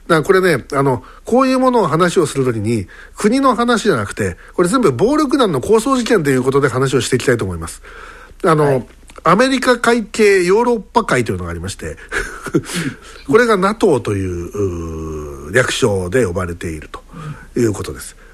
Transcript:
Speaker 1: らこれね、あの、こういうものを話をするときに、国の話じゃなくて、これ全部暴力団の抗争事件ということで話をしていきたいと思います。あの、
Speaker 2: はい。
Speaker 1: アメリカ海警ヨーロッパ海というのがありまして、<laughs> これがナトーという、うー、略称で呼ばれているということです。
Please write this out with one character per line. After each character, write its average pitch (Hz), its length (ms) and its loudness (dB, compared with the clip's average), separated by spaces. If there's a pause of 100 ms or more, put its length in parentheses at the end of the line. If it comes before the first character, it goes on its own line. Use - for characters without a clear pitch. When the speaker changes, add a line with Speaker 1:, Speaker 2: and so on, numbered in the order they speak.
Speaker 1:
ら 160 140 4
こ 190 120 2
れ 185 60 4
ね、 160 320 2
あ 139 100 0
の、 131 200 0 (220)
こ 247 160 2
う 269 80 4
い 262 60 2
う 262 40 2
も 254 120 2
の 240 100 2
を 175 80 2
話 170 300 2
を 156 80 4
す - 100 -6
る 135 80 0
と 127 80 0
き 113 80 -4
に、 104 260 -2 (300)
国 247 240 2
の 262 140 2
話 240 300 0
じ 214 60 2
ゃ 143 60 2
な 104 100 -4
く - 60 -10
て、 95 240 -4 (180)
こ 175 80 0
れ 175 60 2
全 254 120 0
部 170 120 4
暴 214 240 2
力 302 220 2
団 220 120 2
の 135 100 -2
抗 208 160 2
争 262 200 2
事 240 80 0
件 208 180 2
と 143 80 0
い 131 60 2
う 127 60 0
こ 131 100 0
と 139 80 2
で 139 80 2
話 131 260 -2
を 127 60 4
し - 80 -4
て 131 80 0
い - 20 2
き - 60 -4
た 131 80 2
い 120 40 2
と 113 80 -2
思 92 100 -6
い 82 40 -8
ま 82 100 -10
す。 - 140 -16 (640)
あ 165 100 4
の、 151 100 2
Speaker 2:
は 139 100 2
い。 123 120 -2 (380)
Speaker 1:
ア 170 120 4
メ 254 120 4
リ 262 120 0
カ 254 180 2
海 240 260 0
警 202 380 4
ヨ 196 200 2
ー - 20 2
ロ 240 120 2
ッ 208 40 -4
パ 214 240 -2
海 127 200 0
と 107 80 -6
い 95 40 -4
う - 20 -6
の 87 60 -8
が 85 60 -8
あ 85 40 -6
り 85 60 -10
ま 92 80 -8
し - 80 -10
て、 76 200 -12 (680)
<laughs> - 640 -10
こ 277 100 4
れ 240 80 4
が 220 100 4
ナ 196 180 0
ト 175 240 2
ー - 20 -4
と 104 140 -4
い 95 120 -4
う、 80 1200 -6
う 78 40 -12
ー、 87 40 -6
略 127 160 2
称 95 400 -2
で 120 160 2
呼 87 60 -4
ば 90 140 -4
れ 85 80 -8
て 87 160 -10
い 78 100 -10
る - 100 -18
と - 120 -16 (540)
い 123 80 2
う 110 80 0
こ 95 120 -8
と - 80 -10
で - 80 -14
す。 - 160 -18 (180)